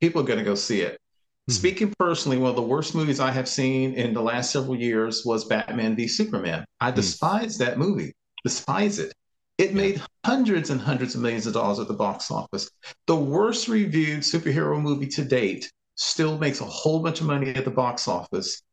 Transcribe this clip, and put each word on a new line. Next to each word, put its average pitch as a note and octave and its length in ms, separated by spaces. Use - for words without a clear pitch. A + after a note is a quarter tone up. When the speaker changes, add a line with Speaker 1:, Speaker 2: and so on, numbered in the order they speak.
Speaker 1:
People E3 200
are C3 40
gonna A2+ 180
go G2+ 100
see G2 280
it." F2 120
Speaker 2:
Mm-hmm. B2 40
Speaker 1:
Speaking F#3+ 440
personally, D#3 400
one B2+ 120
of A#2+ 80
the B2 40
worst D3+ 200
movies D3+ 280
I C3 100
have B2+ 160
seen C3 460
in A#2+ 200
the A2+ 80
last A#2+ 300
several C3 240
years A2+ 500
was A2+ 200
Batman A2 500
v A#2 120
Superman. F#2 580
I B2 100
Speaker 2:
Mm. B2 40
Speaker 1:
despise F3 640
that B2 180
movie. D3 340
Despise G3+ 560
it. - 140
It F#3+ 140
Speaker 2:
Yeah. G3 120
Speaker 1:
made G3 180
hundreds A3 460
and B2+ 100
hundreds B2 340
of A#2+ 60
millions A2+ 260
of A2 60
dollars G#2 260
at G#2+ 80
the - 60
box G2+ 380
office. G#2 380
The E3 80
worst F#3 540
reviewed D#3 540
superhero D3+ 580
movie C#3+ 260
to D3 160
date B2 480
still D#3 420
makes D3 220
a - 60
whole D#3+ 360
bunch D#3+ 200
of D#3+ 60
money C#3 280
at C3 80
the C3 80
box B2 380
office F#2 520